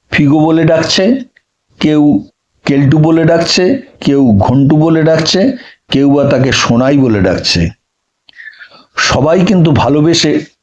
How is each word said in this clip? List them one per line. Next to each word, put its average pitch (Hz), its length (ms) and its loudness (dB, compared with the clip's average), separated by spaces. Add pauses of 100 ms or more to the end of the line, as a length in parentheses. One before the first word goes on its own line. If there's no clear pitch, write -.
(100)
ফিগো 147 300 0
বলে 165 240 0
ডাকছে, 190 560 0 (600)
কেউ 147 440 0 (420)
কেলটু 143 320 2
বলে 165 260 2
ডাকছে, 170 580 -2 (180)
কেউ 139 380 2
ঘন্টু 135 380 2
বলে 160 260 2
ডাকছে, 165 540 0 (320)
কেউ 139 220 0
বা 143 140 2
তাকে 127 280 0
সোনাই 131 460 0
বলে 117 220 0
ডাকছে। 87 480 -2 (1300)
সবাই 165 500 0
কিন্তু 175 260 2
ভালোবেসে 151 720 0 (180)